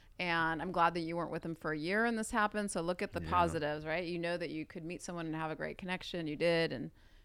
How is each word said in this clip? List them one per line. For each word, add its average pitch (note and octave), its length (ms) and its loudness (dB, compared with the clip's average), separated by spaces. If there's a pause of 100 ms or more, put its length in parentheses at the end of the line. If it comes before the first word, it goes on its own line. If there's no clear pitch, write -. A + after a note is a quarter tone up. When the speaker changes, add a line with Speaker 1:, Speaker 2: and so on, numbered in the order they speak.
(200)
Speaker 1:
And E3 420 2
I'm F3+ 100 -2
glad E3+ 240 6
that F3 60 -2
you E3 140 -2
weren't E3+ 160 -2
with D#3+ 140 -4
him E3 100 -4
for D#3 160 -4
a D#3 60 -2
year F#3+ 280 2
and A#3 120 2
this A3 140 -4
happened. G#3 400 0
So F#3 100 -2
look F3+ 200 0
at G3+ 120 -4
the F3 80 -4
Speaker 2:
Yeah. D#3+ 80 -4
Speaker 1:
positives, D#3+ 560 2
right? D#3+ 180 -2
You E3+ 160 -4
know E3+ 160 0
that E3+ 140 -4
you D#3 160 -6
could E3 180 -12
meet F3 180 -6
someone E3+ 260 -6
and D#3 80 -2
have D#3+ 160 -2
a D#3 40 -6
great D#3 220 -6
connection. F3+ 500 -4
You D3+ 80 -2
did. E3 380 4
And C#3+ 180 -6 (340)